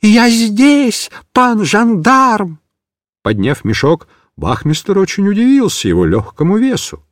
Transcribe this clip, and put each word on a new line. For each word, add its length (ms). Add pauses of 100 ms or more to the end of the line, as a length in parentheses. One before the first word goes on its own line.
Я 280
здесь, 800 (220)
пан 320
жандарм! 920 (640)
Подняв 420
мешок, 440 (280)
вахмистр 640
очень 300
удивился 600
его 180
лёгкому 500
весу. 560